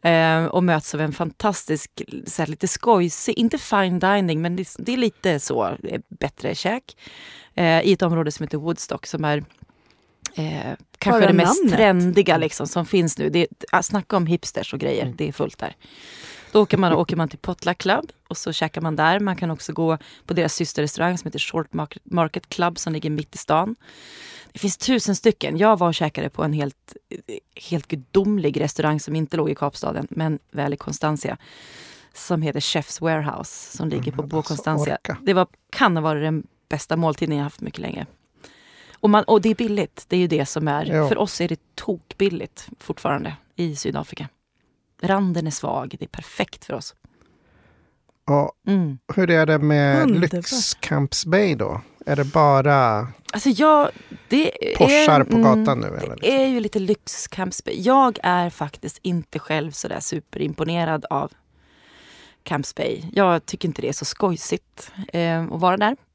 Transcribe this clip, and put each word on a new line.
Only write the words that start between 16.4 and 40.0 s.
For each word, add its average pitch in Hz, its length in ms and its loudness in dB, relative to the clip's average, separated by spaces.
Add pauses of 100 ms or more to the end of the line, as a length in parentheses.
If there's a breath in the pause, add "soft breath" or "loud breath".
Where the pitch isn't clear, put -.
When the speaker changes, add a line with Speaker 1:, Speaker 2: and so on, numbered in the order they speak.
Speaker 1:
Då 214 100 6
åker - 160 2
man, 180 140 4
åker 165 240 0
man 165 120 0
till - 100 -12
Potluck - 400 -4
Club 247 320 0 (180)
och 170 80 -10
så - 160 -8
käkar 156 280 -4
man 160 160 -2
där. 160 240 4
Man 196 160 -2
kan 170 140 -2
också 156 220 -8
gå 160 260 0 (280 loud breath)
på 180 80 -4
deras 165 200 0
systerrestaurang 170 640 -2
som - 100 -10
heter 151 100 -8
Short - 340 -4
Market, 156 320 -8
Market - 440 -2
Club, 175 300 -2
som 165 140 -6
ligger 156 180 -4
mitt 151 240 -6
i - 40 -10
stan. 185 380 0 (760 loud breath)
Det - 60 -16
finns 196 180 -2
tusen 208 400 0
stycken. 160 420 0
Jag 208 200 6
var 175 100 2
och 165 60 0
käkade 151 360 -4
på - 140 -6
en 151 80 0
helt, 143 440 -6 (720)
helt 165 160 -4
gudomlig 170 760 0
restaurang 151 400 0
som 151 160 -6
inte 160 200 -2
låg 156 140 0
i 143 40 -2
Kapstaden, - 560 -6
men 156 280 -2 (140)
väl 143 220 -4
i - 20 -10
Constantia, 151 600 -4 (800 loud breath)
som - 280 -4
heter 151 180 -2
Chef's - 420 -4
Warehouse, 156 720 -4
som 160 120 -4
ligger 139 240 -4
på 147 100 -8
Speaker 3:
Mm, 143 60 -8
Speaker 1:
Bo 156 80 -4
Speaker 3:
alltså, 156 180 -4
Speaker 1:
Constantia. 147 400 -2
Speaker 3:
orka. - 280 -8
Speaker 1:
Det 196 120 2
var, 180 120 4 (240)
kan 202 260 2
ha 156 60 -2
varit 151 200 0
den 156 240 -2 (220)
bästa 156 280 -4
måltiden 156 400 0
jag 143 80 -2
haft - 160 -10
mycket - 200 -10
länge. - 260 -8 (920 soft breath)
Och 208 100 4
man, 208 140 6
och 220 160 6
det 196 80 2
är 220 60 4
billigt. 208 540 -4